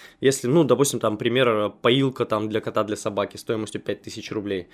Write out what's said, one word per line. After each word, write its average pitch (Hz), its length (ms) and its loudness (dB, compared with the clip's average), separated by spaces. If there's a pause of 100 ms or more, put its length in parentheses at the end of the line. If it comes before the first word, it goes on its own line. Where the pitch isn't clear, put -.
(200)
Если, 131 260 2
ну, 156 180 6
допустим, 123 360 2
там, 107 180 -2
пример, 117 520 2 (120)
поилка 127 420 2
там 110 240 -2
для 107 120 -2
кота, 107 240 -2
для 104 120 -4
собаки 101 400 -4
стоимостью 107 440 -6
пять - 220 -8
тысяч - 280 -14
рублей. 101 440 -6